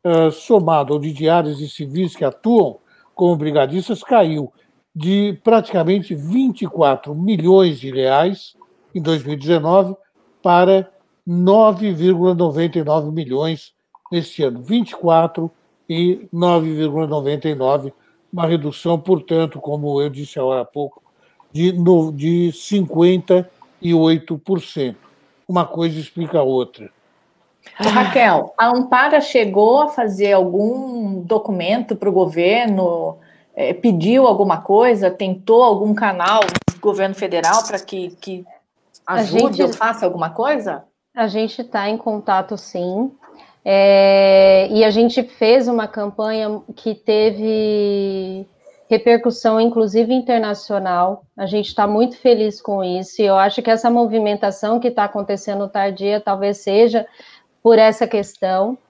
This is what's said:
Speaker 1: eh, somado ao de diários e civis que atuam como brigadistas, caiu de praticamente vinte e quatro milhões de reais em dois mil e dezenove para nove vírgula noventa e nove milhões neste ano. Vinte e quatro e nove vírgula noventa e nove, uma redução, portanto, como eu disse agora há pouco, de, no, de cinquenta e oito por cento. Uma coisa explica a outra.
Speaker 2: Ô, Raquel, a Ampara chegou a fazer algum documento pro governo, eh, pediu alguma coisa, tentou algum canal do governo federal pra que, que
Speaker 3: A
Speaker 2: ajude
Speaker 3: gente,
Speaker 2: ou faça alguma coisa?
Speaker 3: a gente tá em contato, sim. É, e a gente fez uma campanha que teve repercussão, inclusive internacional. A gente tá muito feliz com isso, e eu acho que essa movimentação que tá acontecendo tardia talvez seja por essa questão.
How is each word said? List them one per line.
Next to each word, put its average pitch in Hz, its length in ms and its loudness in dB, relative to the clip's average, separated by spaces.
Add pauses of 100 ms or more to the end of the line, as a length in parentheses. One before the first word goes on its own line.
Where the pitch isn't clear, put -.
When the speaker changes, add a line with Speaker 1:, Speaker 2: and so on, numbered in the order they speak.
Speaker 1:
eh, 165 260 2
somado 156 640 0
ao 151 60 -2
de 147 120 -6
diários 151 520 -2
e 147 60 -10
civis 156 460 -6
que 147 120 -4
atuam 214 500 0 (380)
como 175 220 2
brigadistas, 151 680 -2
caiu 160 480 0 (420)
de 196 480 -2
praticamente 202 720 0
vinte 196 480 -2
e 175 60 -6
quatro 147 460 -2
milhões 180 680 2
de 135 100 -10
reais 135 640 -2 (400)
em 180 60 -6
dois 151 240 -2
mil 143 80 -8
e 147 60 -8
dezenove 170 580 2 (460)
para 185 500 4 (340)
nove 196 640 4
vírgula 180 440 0
noventa 165 440 -2
e 156 60 -4
nove 151 260 -2
milhões 156 600 -6 (400)
neste 165 300 -6
ano. 123 180 -4
Vinte 202 300 -4
e - 60 -16
quatro 165 540 0 (380)
e 175 420 -2
nove 170 440 0
vírgula 156 320 -4
noventa 147 420 -4
e 151 60 -4
nove, 135 400 -2 (360)
uma 170 160 -4
redução, 160 540 -4
portanto, 165 580 -2
como 147 440 -4
eu 147 80 -2
disse 139 280 -12
agora 131 220 -2
há 120 60 -6
pouco, - 360 -10 (500)
de, 175 200 0
no, 170 400 2
de 165 400 0
cinquenta 180 960 0 (320)
e 170 140 0
oito 160 420 0
por 180 240 -6
cento. 131 380 -8 (480)
Uma 175 180 0
coisa 165 360 -6
explica 156 400 -4
a - 20 0
outra. 127 480 -4 (880)
Speaker 2:
Ô, 214 100 0
Raquel, 220 680 2
a 226 100 4
Ampara 262 520 2
chegou 226 640 2
a 294 60 0
fazer 202 440 -2
algum 208 880 -2
documento 214 720 -4
pro 196 160 -2
governo, 175 1080 0 (360)
eh, 139 180 -2
pediu 214 540 2
alguma 196 340 2
coisa, 202 520 2
tentou 196 500 2
algum 214 320 2
canal 202 460 0
do - 400 -2
governo 196 340 -2
federal 190 520 0
pra 202 120 -6
que, 180 380 -12
que 185 280 -14 (600)
Speaker 3:
A 175 80 -4
Speaker 2:
ajude 208 440 0
Speaker 3:
gente, 185 40 2
Speaker 2:
ou - 100 0
faça 226 320 -4
alguma 175 260 -4
coisa? 226 540 -4 (300)
Speaker 3:
a 226 140 -2
gente 220 340 -6
tá 208 260 -6
em 220 80 -4
contato, 208 640 -4
sim. 185 540 -6 (520)
É, 196 1080 6
e 214 120 2
a 214 80 4
gente 233 320 0
fez 240 460 2
uma 226 180 -2
campanha 214 760 -6 (140)
que 220 200 -6
teve 208 1500 -2 (440)
repercussão, 233 680 2
inclusive 226 540 0
internacional. 202 1120 -2 (100)
A 196 120 -8
gente 202 280 -6
tá 202 120 0
muito 226 320 0
feliz 214 420 0
com 196 240 -6
isso, 185 380 -6
e - 20 2
eu 196 120 4
acho 202 260 2
que 226 80 -2
essa 226 180 0
movimentação 214 880 0
que 240 120 -2
tá 220 140 -2
acontecendo 202 640 -6
tardia 196 540 -4
talvez 202 380 -4
seja 220 480 2 (560)
por 226 160 6
essa 220 280 4
questão. 202 720 -4 (140)